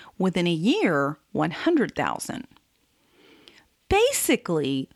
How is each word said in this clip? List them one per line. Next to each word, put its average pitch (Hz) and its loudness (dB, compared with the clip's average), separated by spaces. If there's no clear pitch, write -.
Within 185 0
a 175 2
year, 165 0
one 156 -2
hundred 285 0
thousand. - -6
Basically, 175 0